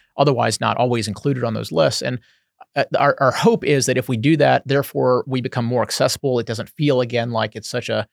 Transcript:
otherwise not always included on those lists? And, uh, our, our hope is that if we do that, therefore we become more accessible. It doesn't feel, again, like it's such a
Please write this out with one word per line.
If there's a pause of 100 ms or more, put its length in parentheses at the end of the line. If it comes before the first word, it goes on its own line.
(160)
otherwise
not
always
included
on
those
lists?
And, (560)
uh, (140)
our,
our
hope
is
that
if
we
do
that,
therefore
we
become
more
accessible.
It
doesn't
feel,
again,
like
it's
such
a